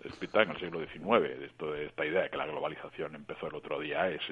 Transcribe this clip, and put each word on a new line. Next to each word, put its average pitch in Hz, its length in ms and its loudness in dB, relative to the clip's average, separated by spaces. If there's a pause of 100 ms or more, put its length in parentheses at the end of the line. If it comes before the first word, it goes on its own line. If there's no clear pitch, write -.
escrita - 380 2
en 90 80 2
el - 80 -6
siglo 85 200 -4
diecinueve. 78 640 4
Esto 76 280 -6
de, 73 140 -2
esta 76 180 -2
idea 78 160 2
de - 80 2
que - 80 -6
la - 80 -2
globalización 76 720 -6
empezó 73 320 -8
el 76 80 -6
otro 73 260 -4
día 76 280 2
es, 76 120 -4 (100)